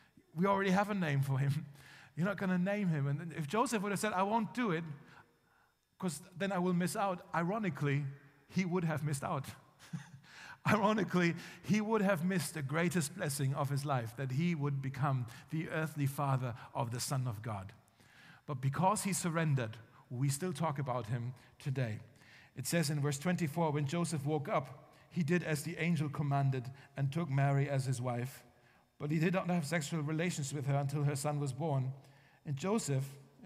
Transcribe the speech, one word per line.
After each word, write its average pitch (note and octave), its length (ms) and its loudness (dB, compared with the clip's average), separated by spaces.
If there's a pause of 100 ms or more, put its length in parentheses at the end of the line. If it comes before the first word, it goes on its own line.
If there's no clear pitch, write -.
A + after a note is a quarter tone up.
(340)
We E3+ 120 2
already G3 240 4
have G3+ 200 4
a G#3 40 -2
name D3 260 2
for C3+ 180 2
him. C#3+ 320 0
<laughs> - 460 -20
You're E3 100 0
not G3 120 0
gonna F#3+ 180 2
name G3 320 2
him." C#3+ 200 2
And D#3 260 -4
if D#3 120 -6
Joseph A3+ 360 2
would G3+ 100 0
have F#3 60 0
said, G#3+ 160 -2
"I F#3 80 4
won't G#3+ 320 2
do A#3+ 160 2
it, E3 140 0 (1120)
'cause - 240 -4 (160)
then G3 120 0
I F#3+ 80 2
will F3+ 140 4
miss F3 240 2
out," G3 380 0
ironically, D#3+ 720 0 (420)
he F#3+ 160 0
would F3 200 0
have D#3 180 0
missed D3 220 -2
out. C#3 200 -2 (480)
<laughs> - 720 -14
Ironically, F#3+ 680 4 (280)
he G#3+ 180 4
would G#3+ 200 2
have F#3 240 4
missed F#3 300 0
the D#3 80 -4
greatest E3 520 0
blessing D3 400 0
of D3 140 0
his C#3 160 -2
life, B2 320 -2
that C3+ 160 -4
he E3+ 220 2
would C#3+ 260 -2
become C3 460 -2 (240)
the D#3 180 -4
earthly D#3 380 -2
father C3+ 480 0 (200)
of B2 160 -2
the A#2+ 100 -4
Son B2+ 260 -2
of G#2+ 160 -6
God. G2 300 -8 (720)
But C#3 140 -6
because E3+ 420 2
he G3+ 100 0
surrendered, D#3 640 0 (320)
we C3 200 0
still F#3 240 0
talk D#3 260 -2
about B2 280 -2
him A#2+ 280 -4 (240)
today. B2+ 420 -2 (560)
It B2+ 100 -6
says E3 220 2
in D3 120 0
verse C#3 180 0
twenty-four, E3+ 540 0
"When D3 140 0
Joseph E3 380 -2
woke D3+ 240 0
up, - 460 -4 (160)
he F3+ 120 -2
did E3+ 200 2
as D#3 200 0
the F3 140 -6
angel D#3 320 2
commanded C#3 600 0 (260)
and C#3 160 0
took E3 160 -2
Mary C#3 400 4
as C3+ 160 0
his B2 160 -2
wife. B2 440 -4 (540)
But D3 120 -4
he D#3+ 80 2
did E3+ 160 4
not F#3 160 0
have F3 160 0
sexual D#3+ 360 -2
relations D#3 520 -2
with C#3 120 -4
her C#3 80 2
until C#3+ 300 0
her C#3+ 120 2
son D3 220 -2
was C#3 140 -2
born. C3 400 -2 (540)
And C#3+ 100 -4
Joseph, C#3+ 520 0 (380)